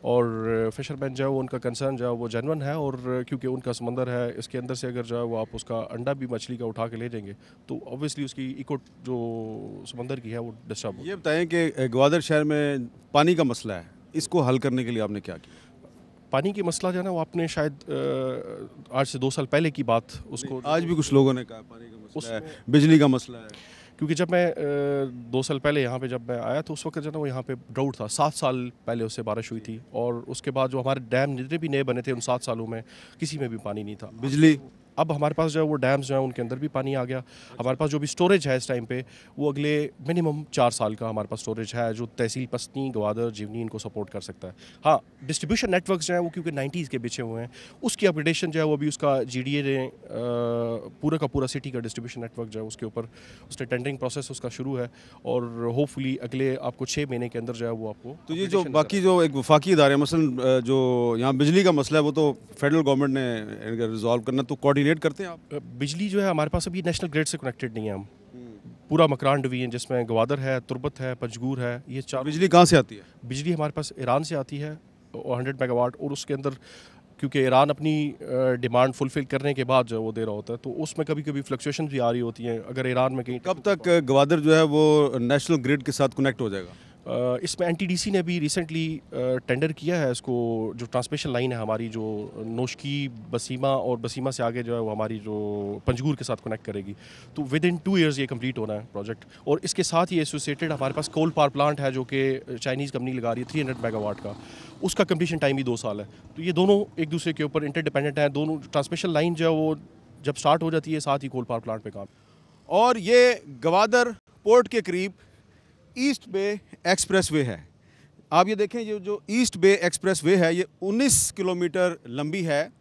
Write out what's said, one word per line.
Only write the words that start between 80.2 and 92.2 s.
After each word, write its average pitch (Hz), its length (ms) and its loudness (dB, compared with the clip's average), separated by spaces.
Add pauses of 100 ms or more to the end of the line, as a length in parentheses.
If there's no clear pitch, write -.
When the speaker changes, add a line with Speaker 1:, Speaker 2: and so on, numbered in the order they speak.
Speaker 1:
रहा 107 100 -4
होता 107 180 -8
है, 120 60 -6
तो 127 120 -10
उसमें 156 360 -4
कभी-कभी 147 360 -4
फ्लक्चुएशन 147 460 -4
भी 139 100 -4
आ 117 120 4
रही 123 100 0
होती 117 240 -6
हैं। 117 160 -4
अगर 127 260 -6
ईरान 127 260 2
में 127 120 -4
कहीं 123 140 -6
Speaker 2:
कब 175 300 -4
तक 175 320 4
ग्वादर 143 400 6
जो 156 140 6
है, 160 80 8
वो 151 560 6
नेशनल 135 380 2
ग्रिड 135 260 2
के 139 100 -4
साथ 135 160 2
कनेक्ट 135 320 0
हो 113 100 -2
जाएगा? 95 200 -8 (280)
Speaker 1:
अ, 123 440 -2
इसमें 175 260 -2
एनटीडीसी 175 420 -2
ने 190 120 2
भी 165 260 -2
recently, 160 500 -2
अ, 127 380 -4 (120)
टेंडर 143 240 2
किया 165 280 -2
है 131 120 2
इसको, 117 640 -2
जो 117 100 -8
ट्रांसमिशन 131 460 -4
लाइन 127 200 0
है 120 60 -6
हमारी, 110 300 -2
जो 110 440 -6 (140)